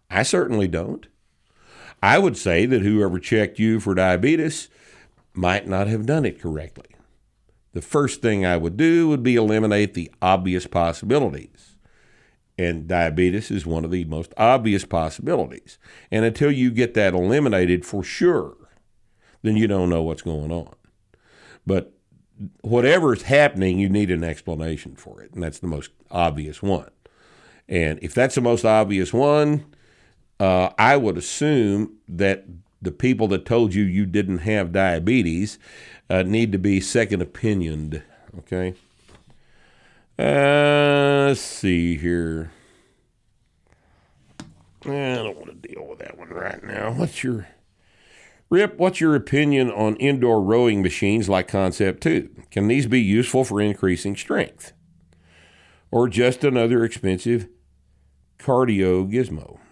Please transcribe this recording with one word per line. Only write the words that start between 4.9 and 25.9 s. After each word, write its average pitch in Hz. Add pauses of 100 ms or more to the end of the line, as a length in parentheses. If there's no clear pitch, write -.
might 92
not 95
have 110
done 147
it -
correctly. 78 (840)
The 85
first -
thing 104
I 90
would 82
do 165
would 143
be 123
eliminate 107
the 85 (120)
obvious 92
possibilities. 87 (800)
And 82
diabetes 90
is 98
one 82
of 82
the 90
most 78
obvious 110
possibilities. 82 (320)
And 110
until 147
you 127
get 120
that 101
eliminated 92
for 98
sure, 139 (880)
then 110
you 110
don't 95
know 85
what's 80
going 78
on. 82 (880)
But - (680)
whatever's 127
happening, 98
you 98
need 101
an 82
explanation 80
for -
it. -
And 90
that's 78
the 92
most 76 (180)